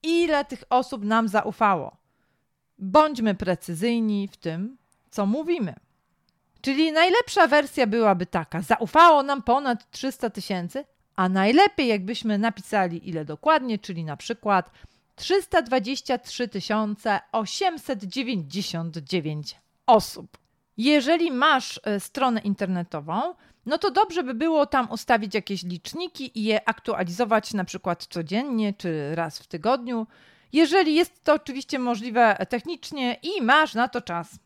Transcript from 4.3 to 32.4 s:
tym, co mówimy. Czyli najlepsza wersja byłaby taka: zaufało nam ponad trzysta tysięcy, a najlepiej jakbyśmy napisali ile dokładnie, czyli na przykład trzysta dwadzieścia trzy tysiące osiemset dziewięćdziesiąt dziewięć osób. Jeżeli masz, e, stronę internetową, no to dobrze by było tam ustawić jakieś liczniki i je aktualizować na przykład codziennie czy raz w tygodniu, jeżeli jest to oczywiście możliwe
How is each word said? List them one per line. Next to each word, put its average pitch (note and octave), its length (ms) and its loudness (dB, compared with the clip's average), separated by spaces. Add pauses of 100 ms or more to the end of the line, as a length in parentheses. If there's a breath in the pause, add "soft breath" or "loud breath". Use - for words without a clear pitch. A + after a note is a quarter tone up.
tym, F#3 400 -8 (320)
co G3+ 160 -4
mówimy. C#4 500 -2 (840)
Czyli D4 300 0
najlepsza F4+ 560 4
wersja C#4 400 2
byłaby G3+ 380 2
taka: E3 360 -6
zaufało D4 640 6
nam C#4 200 -2
ponad B3+ 480 0
trzysta C4 380 -6
tysięcy, F#3 560 -8 (300)
a F#3 140 2
najlepiej B3+ 580 4
jakbyśmy G#3+ 500 -2
napisali F#3+ 720 -2
ile D#3+ 160 -6
dokładnie, B3 540 0
czyli E3+ 240 -10
na D#3 140 -8
przykład G3+ 540 -2 (440 soft breath)
trzysta F#4 460 0
dwadzieścia B3+ 560 -2
trzy B3 300 -6
tysiące G#3 720 -2 (120)
osiemset D4 720 -4
dziewięćdziesiąt F3 920 -6
dziewięć D3+ 600 -6 (280)
osób. - 520 2 (400)
Jeżeli D4 540 2
masz, C4 520 0
e, G#3 160 -2
stronę B3 400 -2
internetową, F3+ 960 -4 (300 soft breath)
no C#4+ 120 -2
to G4 140 0
dobrze F4+ 320 2
by B3+ 100 -6
było D4+ 320 2
tam C4+ 260 -2
ustawić A3 440 -2
jakieś G3 280 -4
liczniki C4 760 -10
i G#3+ 40 -4
je G#3+ 260 0
aktualizować G#3+ 840 -2
na G3 100 -4
przykład - 420 -6
codziennie G#3 680 -4
czy D#3 420 -6
raz E3 240 -6
w - 80 -20
tygodniu, A#3 600 -2 (460 soft breath)
jeżeli D#4 420 4
jest - 280 0
to D4+ 100 4
oczywiście C#4 460 -4
możliwe A#3 720 2